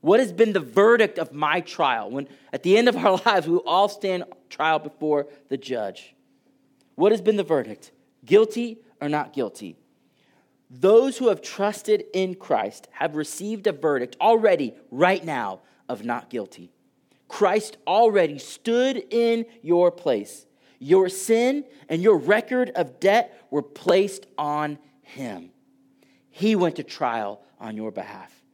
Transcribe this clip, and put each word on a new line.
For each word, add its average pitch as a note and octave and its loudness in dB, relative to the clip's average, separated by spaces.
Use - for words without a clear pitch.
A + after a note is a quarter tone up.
What F#3 6
has A#3 0
been G#3+ 2
the F#3 2
verdict G3+ 2
of D3+ -8
my D3+ -2
trial? A#2+ -2
When C#3 -8
at - -8
the F#3+ 4
end B3 4
of A3 0
our F#3+ 2
<laughs> - 0
lives, F#3+ 2
we E3+ 0
all F#3+ 2
stand F#3+ -6
trial D#3 -2
before D3 -4
the C3+ -4
judge. A2 -8
What G3 2
has G#3+ -2
been G#3 0
the F#3+ -2
verdict? B2+ -4
Guilty A3 2
or C#3+ -6
not D3+ -4
guilty? G#2 -8
Those G#3+ 4
who B3+ 2
have F#3+ 0
trusted G3+ -2
in F#3 -2
Christ A2 -6
have C3+ -6
received G3 -8
a G3 0
verdict C3+ -4
already G3 2
right F3 0
now A#2+ -8
of G#2+ -8
not A#2+ -8
guilty. G2 -12
Christ G#3 -2
already F#3 2
stood B3 -2
in A#3 0
your F3 2
place. C3 -6
Your F3+ 4
sin B3 -2
and E3 -2
your G#3 6
record A3 0
of D3+ -6
debt G#3 0
were C#3+ -2
placed F#3+ -2
on D3 -6
him. G2+ -14
He G#3+ 0
went F3 0
to D3 -10
trial A2+ -6
on A2 -14
your A2 -8
behalf. G2 -16